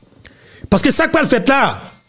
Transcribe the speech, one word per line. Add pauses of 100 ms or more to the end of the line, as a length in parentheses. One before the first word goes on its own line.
(720)
Parce
que
ça
que
le
fait
là, (260)